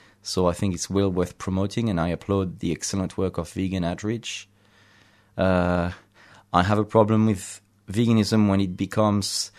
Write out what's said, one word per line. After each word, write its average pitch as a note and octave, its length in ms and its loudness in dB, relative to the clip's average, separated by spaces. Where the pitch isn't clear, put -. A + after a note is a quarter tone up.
So F#2 260 -2
I E2+ 60 2
think G2 200 -2
it's - 160 -8
well G2 220 2
worth F2+ 260 -2
promoting, G2+ 520 -2
and F2+ 100 -2
I E2 100 0
applaud F#2+ 500 -2
the F2 120 -2
excellent F#2 460 -4
work F#2 200 -2
of E2 140 -6
Vegan F#2 320 -4
Outreach. G#2 640 -6
Uh, F2+ 540 2
I F2 100 6
have G#2 160 2
a G#2 60 0
problem A2 420 4
with - 340 -4
veganism A2 560 4
when G2 120 4
it F#2 180 -2
becomes, G2+ 800 0